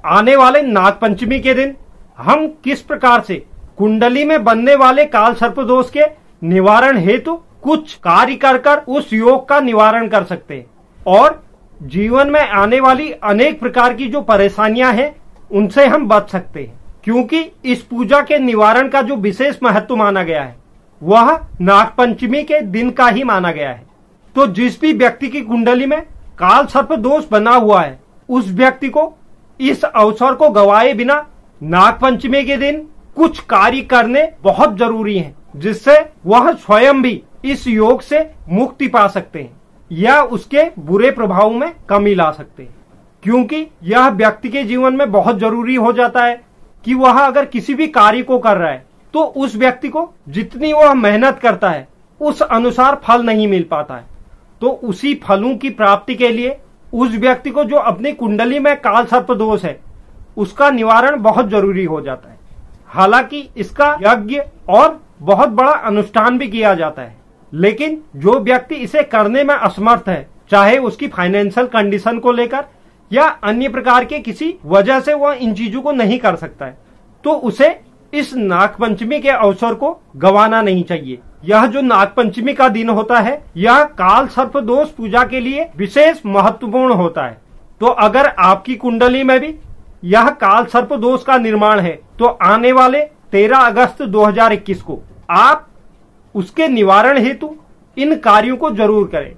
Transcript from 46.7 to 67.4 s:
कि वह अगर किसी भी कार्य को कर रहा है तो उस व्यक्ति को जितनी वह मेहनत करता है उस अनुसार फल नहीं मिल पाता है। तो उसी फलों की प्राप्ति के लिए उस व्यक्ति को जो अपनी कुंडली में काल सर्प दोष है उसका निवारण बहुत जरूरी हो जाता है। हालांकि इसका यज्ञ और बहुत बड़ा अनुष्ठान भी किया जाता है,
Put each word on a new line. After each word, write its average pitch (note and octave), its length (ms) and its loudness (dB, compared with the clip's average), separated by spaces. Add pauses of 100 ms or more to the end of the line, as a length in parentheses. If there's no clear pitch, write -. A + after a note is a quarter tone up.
कि B3 100 -2
वह B3+ 260 4
अगर C#4 260 2
किसी B3 280 -6
भी D#4 140 -2
कार्य A#3 340 2
को B3 160 -2
कर G#3 180 2
रहा E3+ 140 -2
है B2+ 160 -12 (280)
तो D#4 80 0
उस C4+ 340 -4
व्यक्ति B3+ 320 -2
को E4+ 200 -6 (200)
जितनी A#3+ 440 -6
वह D4+ 220 6
मेहनत A#3+ 440 2
करता G3+ 320 0
है C#3+ 160 -8 (340)
उस D4 220 -2
अनुसार B3 640 0
फल A#3+ 180 2
नहीं A3 260 0
मिल F3+ 220 -2
पाता D3+ 240 -6
है। A#2 120 -18 (560)
तो A#3+ 60 0
उसी C4+ 440 -6 (120)
फलों G3+ 320 -2
की - 140 -8
प्राप्ति G#3 440 -2
के A#3+ 140 0
लिए A#3+ 280 -4 (360)
उस A#3+ 180 -2
व्यक्ति B3+ 400 -2
को C#4 140 -2
जो B3 120 -2
अपनी A3+ 360 -2
कुंडली A#3 460 -4
में C#4+ 180 0
काल A#3 280 0
सर्प B3 280 -2
दोष A3 320 -2
है D3 140 -10 (580)
उसका A3 340 -2
निवारण A#3+ 520 0
बहुत G#3+ 260 0
जरूरी G3 360 -2
हो D#3 160 -6
जाता C3 280 -12
है। A2+ 100 -20 (500)
हालांकि B3 680 0
इसका C#4+ 360 -2 (100)
यज्ञ A3+ 380 0 (280)
और C#4 320 2 (200)
बहुत G3 300 2
बड़ा B3+ 220 2
अनुष्ठान A3 680 -2
भी C4+ 100 -6
किया G#3+ 260 0
जाता D3+ 280 -6
है, A2 140 -18 (360)